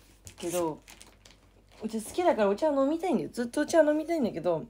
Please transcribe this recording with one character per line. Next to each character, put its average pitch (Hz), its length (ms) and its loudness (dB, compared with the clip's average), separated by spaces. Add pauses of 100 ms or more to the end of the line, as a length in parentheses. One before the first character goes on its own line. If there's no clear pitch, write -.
(380)
け 175 140 -8
ど、 165 280 -4 (1000)
お 220 60 -4
茶 220 120 -6
好 - 120 -10
き 359 120 -2
だ 311 120 4
か 214 80 2
ら 196 60 4
お 202 60 2
茶 311 120 0
飲 277 200 2
み 320 120 0
た 370 80 -4
い 339 60 2
ん 214 40 4
だ 151 60 -2
よ。 143 100 -8
ず 240 120 -4
っ - 20 -4
と 285 140 -2
お 294 40 0
茶 330 160 4
飲 302 160 4
み 311 80 -4
た 330 100 -2
い 311 60 0
ん - 20 0
だ 196 80 0
け - 80 -8
ど、 160 300 -2